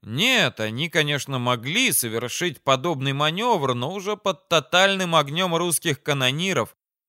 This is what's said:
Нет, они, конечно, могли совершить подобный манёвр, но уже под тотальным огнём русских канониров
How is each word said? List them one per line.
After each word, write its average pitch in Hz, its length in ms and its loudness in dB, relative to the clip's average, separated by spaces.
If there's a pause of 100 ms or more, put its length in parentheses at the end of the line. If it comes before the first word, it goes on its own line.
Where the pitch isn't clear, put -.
Нет, 175 540 2
они, 113 300 -4
конечно, 147 500 -2
могли 131 540 0
совершить 120 680 -4
подобный 135 520 0
манёвр, 156 600 0
но 123 200 -4
уже 202 240 -6
под - 320 -6
тотальным 180 680 2
огнём 160 400 2
русских 165 480 -2
канониров 139 720 0 (340)